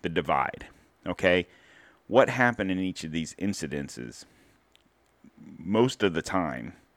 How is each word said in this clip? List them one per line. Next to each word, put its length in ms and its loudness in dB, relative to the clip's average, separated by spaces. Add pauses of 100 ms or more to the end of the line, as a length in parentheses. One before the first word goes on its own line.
the 80 -2
divide, 580 -2 (380)
okay? 400 2 (600)
What 220 6
happened 420 0
in 80 0
each 240 -4
of 80 -8
these 240 -4
incidences? 880 -6 (1300)
Most 460 2
of 100 4
the 80 0
time 520 -2 (240)